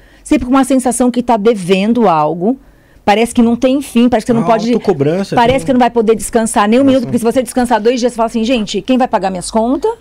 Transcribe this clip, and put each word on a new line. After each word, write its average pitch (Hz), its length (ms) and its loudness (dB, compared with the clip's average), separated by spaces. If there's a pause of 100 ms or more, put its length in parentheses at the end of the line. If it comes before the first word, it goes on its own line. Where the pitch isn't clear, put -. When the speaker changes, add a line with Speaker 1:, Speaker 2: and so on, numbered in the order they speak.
(240)
Speaker 1:
sempre 254 220 -2
com 247 60 -6
uma 269 140 2
sensação 254 440 0
que 240 140 -2
tá 233 140 0
devendo 202 720 0
algo, 170 500 0 (460)
parece 220 280 0
que 240 80 4
não 233 140 2
tem 262 260 0
fim, 240 280 0
parece 226 160 0
que - 60 0
você - 20 0
não 143 80 0
Speaker 2:
Uma 165 80 -2
Speaker 1:
pode, 226 240 0
Speaker 2:
autocobrança, 170 640 -2
Speaker 1:
parece 247 240 2
Speaker 2:
tem 165 80 -6
Speaker 1:
que 277 60 2
não 247 60 2
vai 240 100 2
poder 226 260 0
descansar 220 520 0
nem 233 120 4
um 277 40 4
Speaker 3:
Nossa. 277 120 4
Speaker 1:
minuto, 262 120 0
porque - 120 -2
se - 40 -4
você 233 200 0
descansar 240 360 -2
dois 240 200 0
dias, 233 120 -2
você 240 60 -10
fala 226 100 0
assim, 226 160 -4
"Gente, 214 380 -2
quem 254 160 0
vai 247 100 0
pagar 190 220 -2
minhas 185 220 -8
contas?" 254 500 0